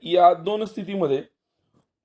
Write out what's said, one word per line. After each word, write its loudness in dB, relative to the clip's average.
या 4
दोन -6
स्थितीमध्ये -4